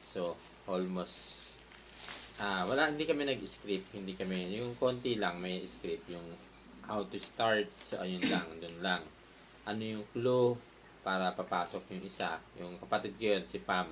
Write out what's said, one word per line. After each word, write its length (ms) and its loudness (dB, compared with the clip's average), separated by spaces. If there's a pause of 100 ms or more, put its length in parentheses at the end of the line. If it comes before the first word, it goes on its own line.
So, 320 -2 (320)
almost, 800 -2 (960)
ah, 240 2
wala, 240 4
hindi 160 0
kami 160 4
nag-script, 720 -2
hindi 240 -6
kami, 400 0
yung 160 -4
konti 400 2
lang 240 0
may 240 -2
script, 480 -6
yung 160 -6 (560)
how 240 -2
to 160 -8
start, 480 4 (160)
so, 160 -2
ayun 240 2
lang, 200 4 (120)
dun 240 -8
lang. 200 2 (600)
Ano 160 0
yung 320 -2
clue 480 6 (480)
para 240 4
papasok 640 0
yung 80 -6
isa, 320 -4 (240)
yung 240 -8
kapatid 320 -2
ko 160 4
yun, 160 4
si 160 -8
Pam. 280 2